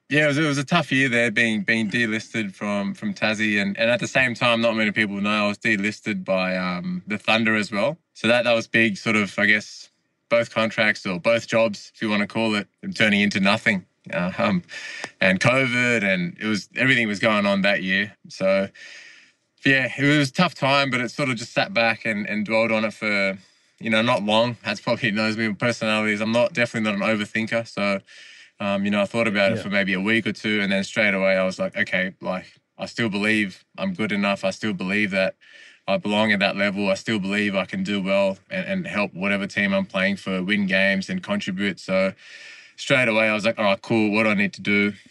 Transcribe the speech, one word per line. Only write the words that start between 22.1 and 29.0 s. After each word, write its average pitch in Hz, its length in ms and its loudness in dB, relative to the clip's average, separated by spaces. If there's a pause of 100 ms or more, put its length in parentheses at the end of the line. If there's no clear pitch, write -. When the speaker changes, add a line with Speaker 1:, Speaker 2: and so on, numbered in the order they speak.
Speaker 1:
and 104 180 -4
dwelled 110 260 2
on 110 120 2
it 107 100 -4
for, 101 440 -2 (420)
you 113 120 -6
know, 110 100 4
not 120 220 2
long. 110 400 2
Hads 104 180 -6
probably 117 300 0
knows 110 260 0
me, 110 160 -2
personalities. 107 640 0
I'm 110 140 -2
not, 117 180 4
definitely 113 400 -2
not 101 80 -4
an 110 180 0
overthinker. 110 480 -2
So, 101 360 -2 (580)
um, 101 260 -2
you 101 60 2
know, 104 100 2